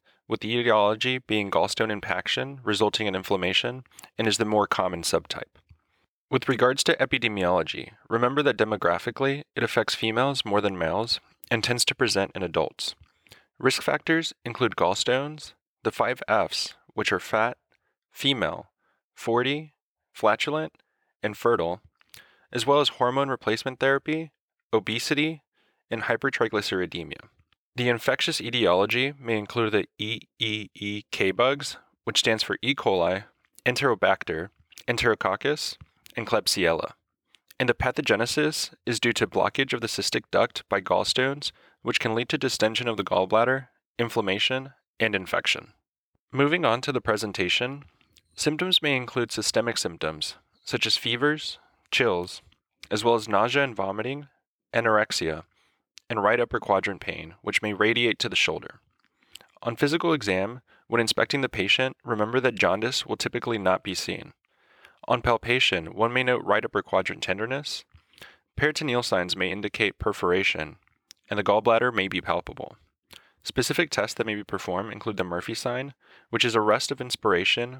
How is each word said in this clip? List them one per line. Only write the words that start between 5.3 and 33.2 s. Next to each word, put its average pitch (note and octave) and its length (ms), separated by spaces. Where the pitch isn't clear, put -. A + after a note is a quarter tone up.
With - 180
regards B2+ 380
to E3+ 100
epidemiology, G#2 920
remember B2 320
that C3+ 160
demographically, A2 840
it - 100
affects A2+ 320
females B2 500
more G#2 160
than G2 160
males F2 420
and A2+ 120
tends B2 220
to - 120
present G2+ 380
in G2 80
adults. E2 540
Risk C3 240
factors D#3+ 500
include A#2 320
gallstones, C3 800
the A2 80
five B2 360
Fs, G2+ 460
which G#2+ 160
are F#2 80
fat, A2+ 400
female, G#2+ 600
forty, C3+ 640
flatulent, C#3+ 640
and G#2 160
fertile, F#2 420
as A#2 140
well C#3+ 140
as C#3+ 100
hormone C3 400
replacement A#2+ 500
therapy, D3+ 520
obesity, C#3+ 680
and A2+ 100
hypertriglyceridemia. G#2 1160
The B2 140
infectious C3 520
etiology A#2 760
may A#2 180
include G#2+ 360
the G2+ 120
E G#2+ 220
E G#2+ 340
E G#2 380
K G2 180
bugs, B2+ 480
which - 140
stands A2+ 240
for - 220
E. C3+ 100
coli, F#2 520